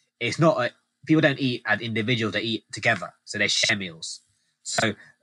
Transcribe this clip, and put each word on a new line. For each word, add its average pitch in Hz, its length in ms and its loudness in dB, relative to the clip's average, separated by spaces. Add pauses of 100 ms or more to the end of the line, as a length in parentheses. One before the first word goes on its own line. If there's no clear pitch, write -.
(180)
it's 120 200 -4
not 156 200 6
a, 120 120 0 (360)
people 156 140 6
don't 143 180 4
eat 123 280 -2
as 104 140 0
individuals, 113 520 -2
they 101 100 -2
eat 110 300 -4
together, 107 400 -2 (120)
so - 140 -10
they 101 100 2
share - 280 2
meals. 85 440 -10 (440)
So, 107 300 0 (280)